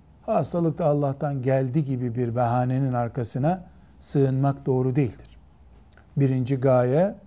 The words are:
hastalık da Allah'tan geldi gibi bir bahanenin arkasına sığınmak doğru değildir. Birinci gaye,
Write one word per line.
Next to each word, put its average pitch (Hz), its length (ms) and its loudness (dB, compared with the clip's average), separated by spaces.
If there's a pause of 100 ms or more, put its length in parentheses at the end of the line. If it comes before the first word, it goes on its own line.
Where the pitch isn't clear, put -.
(260)
hastalık 165 520 0
da 175 80 0
Allah'tan 143 560 0
geldi 135 420 2
gibi 123 320 -4
bir 117 200 -2
bahanenin 127 580 0
arkasına 123 680 -2 (360)
sığınmak 139 680 0
doğru 127 300 0
değildir. - 420 -4 (800)
Birinci 131 380 0
gaye, 131 600 2 (120)